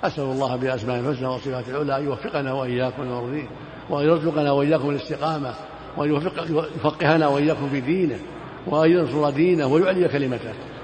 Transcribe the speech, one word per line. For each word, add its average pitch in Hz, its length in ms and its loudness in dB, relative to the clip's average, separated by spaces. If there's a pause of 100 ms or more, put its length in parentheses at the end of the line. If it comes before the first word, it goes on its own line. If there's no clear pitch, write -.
أسأل 147 180 -2
الله 135 320 -2
بأسمائه 123 440 -2
الحسنى 131 260 -2
وصفاته 127 440 -6
العلى 139 260 -2
أن 143 80 -2
يوفقنا 135 480 -4
وإياكم 127 500 -2
لما 123 140 -4
يرضيه، 123 320 -6 (420)
وأن 143 140 0
يرزقنا 156 480 4
وإياكم 143 380 2
الاستقامة، 143 640 -4 (420)
وأن 147 120 0
يوفق-، 165 420 -2 (260)
يفقهنا 156 500 4
وإياكم 143 420 2
في 135 120 -2
دينه، 143 380 0 (480)
وأن 160 240 4
ينصر 147 400 2
دينه 156 360 4
ويعلي 180 420 4
كلمته، 127 440 -2 (320)